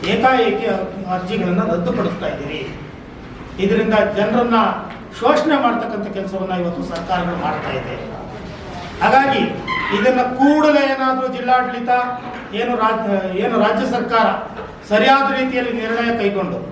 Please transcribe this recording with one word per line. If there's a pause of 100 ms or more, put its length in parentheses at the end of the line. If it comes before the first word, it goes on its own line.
(140)
ಏಕಾಏಕಿ (500)
ಅರ್ಜಿಗಳನ್ನ
ರದ್ದುಪಡಿಸ್ತಾ
ಇದ್ದೀರಿ. (1040)
ಇದರಿಂದ (220)
ಜನರನ್ನ (640)
ಶೋಷಣೆ
ಮಾಡ್ತಕ್ಕಂಥ (100)
ಕೆಲಸವನ್ನ (100)
ಇವತ್ತು (100)
ಸರ್ಕಾರಗಳು
ಮಾಡ್ತಾ
ಇದೆ. (1040)
ಹಾಗಾಗಿ (560)
ಇದನ್ನ (180)
ಕೂಡಲೇ (100)
ಏನಾದ್ರೂ
ಜಿಲ್ಲಾಡಳಿತ (680)
ಏನು (100)
ರಾಜ್-, (360)
ಏನು (100)
ರಾಜ್ಯ (100)
ಸರ್ಕಾರ (640)
ಸರಿಯಾದ (120)
ರೀತಿಯಲ್ಲಿ
ನಿರ್ಣಯ (100)
ಕೈಗೊಂಡು (120)